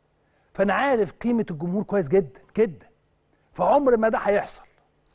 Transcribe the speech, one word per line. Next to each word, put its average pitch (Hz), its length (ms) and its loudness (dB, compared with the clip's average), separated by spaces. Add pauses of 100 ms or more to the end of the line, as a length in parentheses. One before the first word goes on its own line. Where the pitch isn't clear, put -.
(540)
فأنا 196 200 0
عارف 226 380 0
قيمة 233 380 -2
الجمهور 175 320 -6
كويس 190 260 -2
جدًا، 170 320 0 (160)
جدًا. 208 300 -2 (680)
فعمر 240 440 2
ما 220 120 2
ده 233 100 0
هيحصل. - 440 -2 (520)